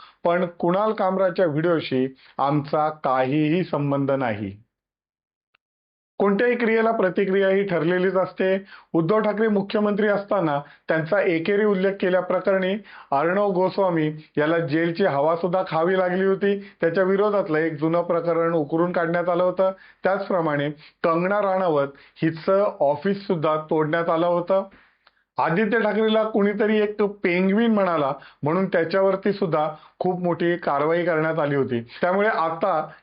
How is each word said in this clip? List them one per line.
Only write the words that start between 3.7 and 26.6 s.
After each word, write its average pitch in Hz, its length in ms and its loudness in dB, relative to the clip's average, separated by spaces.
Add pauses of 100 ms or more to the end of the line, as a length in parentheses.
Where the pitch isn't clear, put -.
नाही. 107 460 -4 (1600)
कोणत्याही 208 380 2
क्रियेला 226 360 2
प्रतिक्रिया 196 580 2
ही 196 140 2
ठरलेलीच 180 520 0
असते. 190 500 0 (280)
उद्धव 165 260 2
ठाकरे 214 280 0
मुख्यमंत्री 208 600 0
असताना 196 520 0 (280)
त्यांचा 165 340 0
एकेरी 196 440 0
उल्लेख 196 340 0
केल्याप्रकरणी 185 760 0 (360)
अर्णव 180 400 0
गोस्वामी 180 600 0 (260)
याला 156 220 2
जेलची 165 460 0
हवा 151 300 2
सुद्धा 180 320 0
खावी 170 300 0
लागली 185 280 0
होती. 202 420 0 (140)
त्याच्या 170 220 2
विरोधातलं 196 540 0
एक 156 220 -2
जुनं 165 220 0
प्रकरण 170 520 0
उकरून 165 380 0
काढण्यात 175 380 0
आलं 175 140 2
होतं. 180 280 2 (320)
त्याचप्रमाणे 170 680 -2 (340)
कंगना 175 380 0
राणावत 185 460 0 (340)
हिचं 190 580 0
ऑफिस 151 480 -2
सुद्धा 156 300 0 (120)
तोडण्यात 165 400 0
आलं 165 180 0
होतं. 175 360 0 (760)
आदित्य 196 420 0
ठाकरेला 214 440 2
कुणीतरी 214 540 0